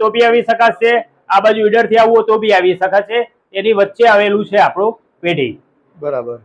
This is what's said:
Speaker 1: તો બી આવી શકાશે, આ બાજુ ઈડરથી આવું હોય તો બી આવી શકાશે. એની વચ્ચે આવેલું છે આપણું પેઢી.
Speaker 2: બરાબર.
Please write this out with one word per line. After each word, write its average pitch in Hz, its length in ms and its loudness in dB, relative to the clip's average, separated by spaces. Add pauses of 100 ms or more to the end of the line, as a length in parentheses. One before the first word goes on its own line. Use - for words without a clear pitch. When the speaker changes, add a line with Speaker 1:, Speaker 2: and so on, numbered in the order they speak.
Speaker 1:
તો 214 100 0
બી 226 100 -2
આવી 233 220 2
શકાશે, 233 560 0 (300)
આ 190 120 2
બાજુ 214 260 0
ઈડરથી 220 300 0
આવું 226 200 2
હોય 220 100 2
તો 220 120 0
બી 214 120 -2
આવી 185 260 2
શકાશે. 202 560 -2 (200)
એની 196 200 -2
વચ્ચે 202 360 0
આવેલું 208 360 2
છે 202 120 -4
આપણું 190 440 0 (220)
પેઢી. 147 380 -4 (380)
Speaker 2:
બરાબર. 127 460 -8